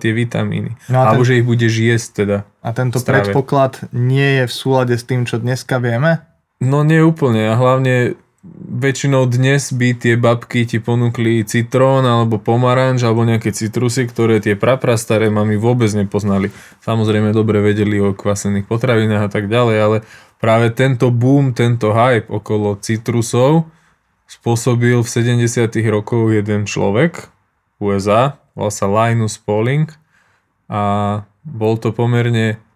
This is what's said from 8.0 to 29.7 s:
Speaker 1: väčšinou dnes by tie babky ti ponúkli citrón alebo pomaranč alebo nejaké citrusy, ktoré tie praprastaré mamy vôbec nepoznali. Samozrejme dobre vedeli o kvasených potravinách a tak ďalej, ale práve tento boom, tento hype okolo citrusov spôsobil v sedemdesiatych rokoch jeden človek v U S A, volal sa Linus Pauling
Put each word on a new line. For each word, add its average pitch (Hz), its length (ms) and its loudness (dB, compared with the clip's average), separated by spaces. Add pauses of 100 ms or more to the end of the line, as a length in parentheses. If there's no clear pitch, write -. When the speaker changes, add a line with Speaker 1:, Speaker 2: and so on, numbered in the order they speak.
Speaker 1:
väčšinou 131 720 -2
dnes 131 480 0
by 123 180 0
tie 120 220 0
babky 120 480 0
ti 117 160 -2
ponúkli 117 640 0
citrón 131 640 2
alebo 117 320 2
pomaranč 127 640 2
alebo 117 240 2
nejaké 113 240 0
citrusy, 120 560 -2
ktoré 113 320 0
tie 104 160 0
praprastaré 113 720 0
mamy 107 320 0
vôbec 117 340 2
nepoznali. 101 560 -2 (320)
Samozrejme 107 540 0
dobre 107 260 2
vedeli 104 380 0
o 101 160 0
kvasených 101 500 -4
potravinách 110 640 0
a - 20 -4
tak 101 220 -4
ďalej, 117 260 2
ale 107 200 2 (420)
práve 113 320 2
tento 127 400 0
boom, 131 400 2
tento 117 400 0
hype 113 400 2
okolo 104 480 -4
citrusov 120 880 0 (640)
spôsobil 120 720 0
v 120 80 -6
sedemdesiatych 120 800 0
rokoch 110 400 0
jeden 104 320 0
človek 101 640 -2 (500)
v - 60 -20
U 101 40 -2 (120)
S 98 80 -4
A, 123 320 2 (160)
volal 101 160 -4
sa - 160 -4
Linus 110 480 0
Pauling 127 560 -2 (800)